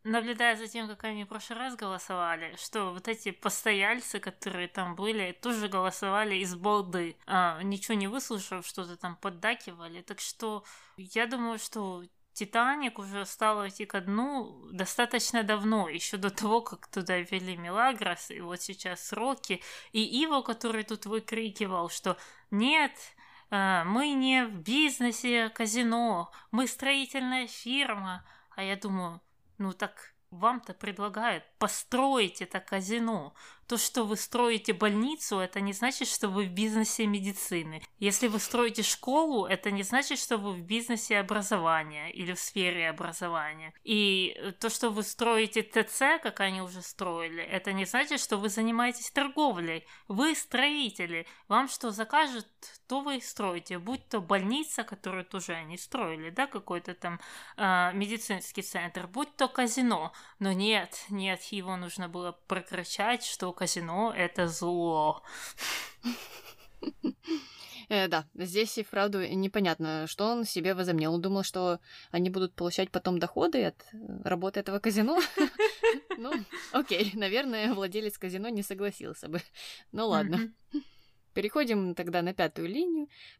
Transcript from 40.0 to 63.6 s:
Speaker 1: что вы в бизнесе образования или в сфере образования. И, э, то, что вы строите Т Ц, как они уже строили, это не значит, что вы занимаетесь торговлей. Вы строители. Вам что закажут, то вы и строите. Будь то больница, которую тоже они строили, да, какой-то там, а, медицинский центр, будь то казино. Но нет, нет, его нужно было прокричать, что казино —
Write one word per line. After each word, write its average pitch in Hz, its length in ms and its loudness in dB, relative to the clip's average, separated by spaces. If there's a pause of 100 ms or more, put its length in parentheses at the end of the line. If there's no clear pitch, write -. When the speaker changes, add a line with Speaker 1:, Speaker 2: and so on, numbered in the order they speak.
Speaker 1:
что - 180 0
вы 202 160 -2
в 180 80 -8
бизнесе 220 560 0
образования 165 960 2
или 180 220 -4
в 180 60 -8
сфере 180 500 0
образования. 160 840 -4 (100)
И, 202 540 4
э, 196 140 -6
то, 226 180 -2
что 226 220 0
вы 208 100 -2
строите 220 640 2
Т 220 200 2
Ц, 285 360 4
как 208 220 -4
они 190 200 0
уже 180 220 -10
строили, 170 600 -4
это 190 300 -2
не 190 120 0
значит, 269 340 0
что - 180 0
вы 208 120 0
занимаетесь 226 600 0
торговлей. 233 760 2 (240)
Вы 269 280 2
строители. 240 880 0 (220)
Вам 247 200 4
что - 220 -4
закажут, 226 560 2 (420)
то 262 140 -2
вы 277 160 -2
и 240 40 -6
строите. 180 580 -4
Будь 233 300 -6
то 214 120 -2
больница, 202 640 2
которую 185 420 -8
тоже 180 280 -6
они 165 240 -10
строили, 165 520 -4
да, 226 160 0
какой-то 185 480 -6
там, 175 260 -6 (380)
а, 180 360 4
медицинский 202 680 -2
центр, 175 460 -4
будь 240 280 -4
то 262 120 4
казино. 233 640 2 (280)
Но 196 120 2
нет, 196 580 2
нет, 190 320 -2 (100)
его 185 260 -4
нужно 180 320 -6
было 175 220 -6 (160)
прокричать, 196 760 -2
что - 300 -4
казино — 180 600 0